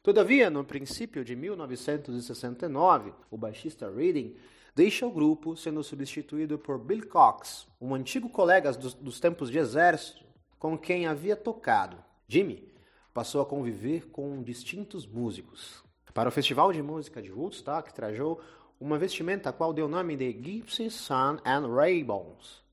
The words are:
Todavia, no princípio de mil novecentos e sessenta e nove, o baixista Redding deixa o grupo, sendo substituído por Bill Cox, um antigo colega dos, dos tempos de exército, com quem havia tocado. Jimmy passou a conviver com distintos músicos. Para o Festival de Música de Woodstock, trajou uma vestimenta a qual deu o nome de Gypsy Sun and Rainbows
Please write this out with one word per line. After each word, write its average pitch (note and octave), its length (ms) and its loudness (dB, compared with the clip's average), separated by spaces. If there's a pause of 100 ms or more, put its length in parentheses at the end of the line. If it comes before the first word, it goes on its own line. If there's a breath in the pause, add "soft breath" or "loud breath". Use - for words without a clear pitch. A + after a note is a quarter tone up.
Todavia, G#3 480 6
no C#3+ 160 -2
princípio C#3 580 -8
de A#2+ 120 -8
mil F3+ 200 -8
novecentos C#3+ 600 -6
e A#2+ 80 -6
sessenta B2+ 420 -8
e E3 40 -4
nove, C#3 440 4 (160)
o A2+ 80 -12
baixista A2 540 -10
Redding D3 440 0 (400 loud breath)
deixa G#3 320 4
o A3+ 40 -4
grupo, D#3 440 2
sendo D#3 260 -6
substituído D3 800 -6
por C#3 180 -6
Bill F3+ 300 -4
Cox, - 580 6 (140)
um C3 160 -4
antigo C3 320 -4
colega F3 460 6
dos, B2+ 200 -8
dos - 280 -12
tempos E3+ 280 0
de C3+ 80 -2
exército, D#3+ 680 2 (340)
com D#3+ 180 -4
quem F3 300 -2
havia D#3+ 280 -2
tocado. G#2+ 600 0 (300)
Jimmy C#3 400 0 (460 soft breath)
passou B2+ 280 -2
a C3+ 40 2
conviver C3+ 640 -6
com C#3 340 -8
distintos D#3+ 640 -12
músicos. G#2+ 760 -8 (320)
Para A#2 140 2
o A#2 40 0
Festival D3 420 4
de D3+ 100 -4
Música D3+ 380 -10
de F#2+ 100 -14
Woodstock, D3+ 640 -8
trajou B2+ 480 -6 (360 loud breath)
uma D3+ 200 -2
vestimenta F3+ 520 -4
a B2 40 -6
qual E3 180 -2
deu D3+ 140 -2
o C#3+ 40 -4
nome E3 280 -4
de B2+ 160 -2
Gypsy G#3+ 580 -8
Sun C#3 540 0
and C3 280 2
Rainbows C3 880 0 (120)